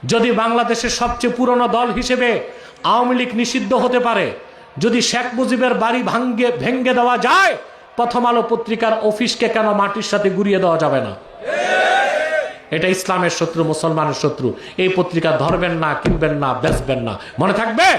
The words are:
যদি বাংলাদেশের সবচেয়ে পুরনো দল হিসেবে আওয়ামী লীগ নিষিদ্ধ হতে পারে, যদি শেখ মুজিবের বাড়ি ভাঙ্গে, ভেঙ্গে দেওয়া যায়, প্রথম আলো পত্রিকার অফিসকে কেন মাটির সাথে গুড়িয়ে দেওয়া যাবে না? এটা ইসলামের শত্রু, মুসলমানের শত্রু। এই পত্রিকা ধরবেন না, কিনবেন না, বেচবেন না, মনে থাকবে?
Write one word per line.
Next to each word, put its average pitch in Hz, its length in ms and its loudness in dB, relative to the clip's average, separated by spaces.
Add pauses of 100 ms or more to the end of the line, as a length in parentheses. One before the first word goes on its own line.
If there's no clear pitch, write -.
যদি 233 260 2
বাংলাদেশের 233 680 0
সবচেয়ে 240 380 -2
পুরনো 247 300 2
দল 233 240 0
হিসেবে 247 380 0 (540)
আওয়ামী 247 320 2
লীগ 247 200 0
নিষিদ্ধ 226 380 -2
হতে 247 260 2
পারে, 220 260 0 (520)
যদি 226 240 2
শেখ 240 320 -2
মুজিবের 247 400 0
বাড়ি 233 300 0
ভাঙ্গে, 233 480 0
ভেঙ্গে 254 420 0
দেওয়া 247 240 4
যায়, 311 360 4 (420)
প্রথম 240 300 0
আলো 240 240 2
পত্রিকার 226 500 0
অফিসকে 214 480 0
কেন 220 260 0
মাটির 202 380 -2
সাথে 202 180 2
গুড়িয়ে 196 300 2
দেওয়া 170 180 4
যাবে 143 240 2
না? 104 120 -6 (1600)
এটা 160 160 0
ইসলামের 185 520 0
শত্রু, 165 240 -2
মুসলমানের 151 580 0
শত্রু। 139 260 -2 (300)
এই 185 180 2
পত্রিকা 165 420 0
ধরবেন 170 360 0
না, 160 200 -2
কিনবেন 156 400 0
না, 143 200 -2
বেচবেন 135 460 -2
না, 113 140 -4 (260)
মনে 190 140 2
থাকবে? 226 340 2 (120)